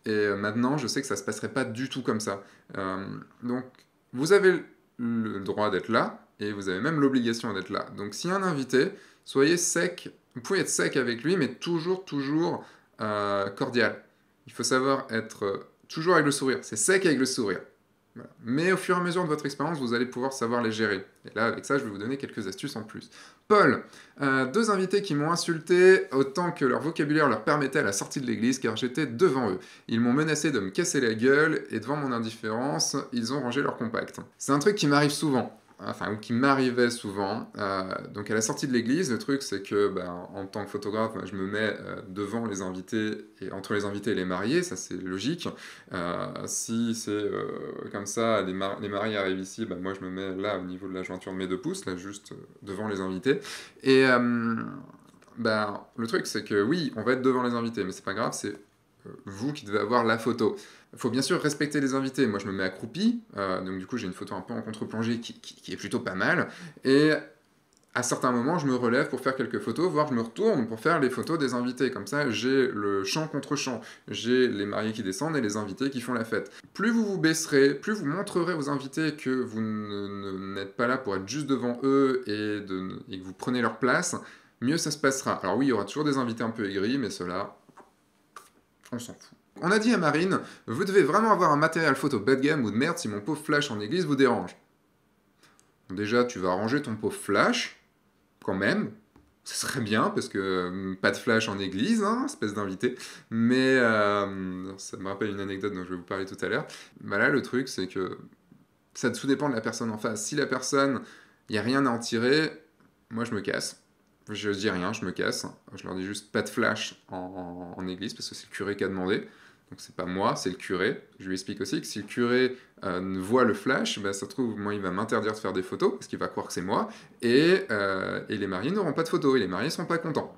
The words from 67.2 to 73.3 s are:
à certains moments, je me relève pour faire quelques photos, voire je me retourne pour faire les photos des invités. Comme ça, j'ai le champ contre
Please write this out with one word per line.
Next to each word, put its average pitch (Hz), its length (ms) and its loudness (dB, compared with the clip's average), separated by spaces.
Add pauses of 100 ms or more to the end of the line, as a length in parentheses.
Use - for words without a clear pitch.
à 123 100 0
certains 131 300 0
moments, 139 260 2
je 147 80 0
me 127 80 2
relève 123 320 2
pour 127 140 -4
faire 131 160 0
quelques 113 220 -2
photos, 147 300 0
voire 147 200 2
je 131 40 0
me 117 60 2
retourne 127 480 2
pour 113 140 -8
faire 160 180 4
les 127 100 4
photos 135 300 -2
des 127 140 0
invités. 123 380 0
Comme 98 160 -8
ça, 143 220 0
j'ai 123 380 4
le 101 380 0
champ 156 240 -2
contre 143 260 -4